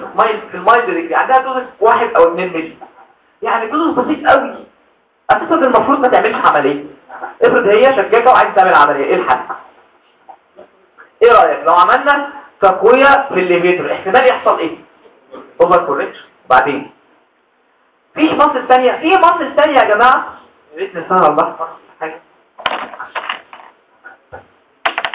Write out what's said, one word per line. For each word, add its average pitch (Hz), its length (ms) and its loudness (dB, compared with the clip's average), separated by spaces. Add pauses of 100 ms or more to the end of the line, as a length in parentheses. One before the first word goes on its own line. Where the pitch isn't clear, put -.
(180)
مايلد، 214 220 -2 (100)
في 180 60 -12
المايلد 190 340 2
ديجري 165 240 -6
عندها 262 240 0
توزس 254 280 -4 (140)
واحد 233 360 2
أو 165 120 4
اتنين 175 240 -6
مللي، 165 240 -10 (680)
يعني 226 240 -2
توزس 302 320 -4
بسيط 156 320 -4
قوي، 135 240 0 (760)
أساسا - 240 0
المفروض 262 460 0
ما 254 80 0
تعملش - 280 0 (140)
عملية. 143 340 -2 (580)
افرض 233 240 2
هي 214 160 4
شكاكة 233 500 2
وعايزة - 220 2
تعمل 185 200 4
عملية، 139 300 2
ايه - 100 -2
الحل؟ - 240 -2 (1800)
ايه 240 100 6
رأيك - 340 2
لو 175 80 2
عملنا 277 580 0 (280)
تقوية 240 680 4
في 196 120 -10
الليفيتور، 175 520 0
احتمال 247 360 0
يحصل - 300 0
ايه؟ 165 180 -6 (840)
اوفر 170 260 2
كوركشن. - 380 -8 (220)
وبعدين 135 440 -2 (1200)
فيش 302 180 0
ماسل 262 360 0
تانية، 254 240 4
في 320 160 -6
ماسل 339 480 2
تانية 294 220 2
يا 226 60 4 (100)
جماعة، 254 400 2 (380)
يا 156 60 -18
ريت 185 180 -10
نسهل 170 340 0
الله 156 260 -2 (440)
حاجة. 156 200 -12 (3000)